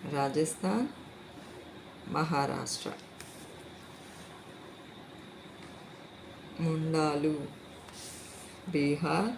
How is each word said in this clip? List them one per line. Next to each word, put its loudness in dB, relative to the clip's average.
రాజస్థాన్, 4
మహారాష్ట్ర, 2
ముండాలు 6
బీహార్ 6